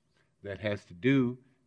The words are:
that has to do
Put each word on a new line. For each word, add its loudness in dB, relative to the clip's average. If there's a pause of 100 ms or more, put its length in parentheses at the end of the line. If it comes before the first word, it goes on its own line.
(420)
that -10
has -4
to -20
do 2 (280)